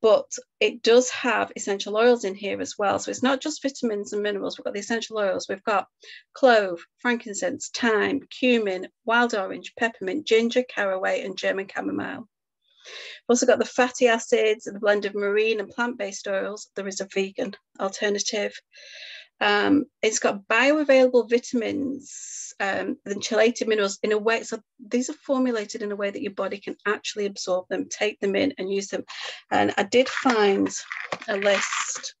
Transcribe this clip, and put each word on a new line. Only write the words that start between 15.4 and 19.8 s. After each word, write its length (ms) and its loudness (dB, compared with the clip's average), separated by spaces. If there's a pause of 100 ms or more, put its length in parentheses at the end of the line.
and 100 -6
plant-based 580 -6
oils. 480 -6
There 120 -6
is 140 -6
a 120 -6
vegan 420 -4 (240)
alternative. 760 -2 (880)
Um, 440 4 (160)